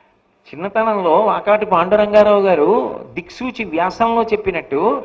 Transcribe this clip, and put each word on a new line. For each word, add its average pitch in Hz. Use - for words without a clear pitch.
చిన్నతనంలో 196
వాకాటి 202
పాండురంగారావు 208
గారు 196
దిక్సూచి 240
వ్యాసంలో 185
చెప్పినట్టు, 185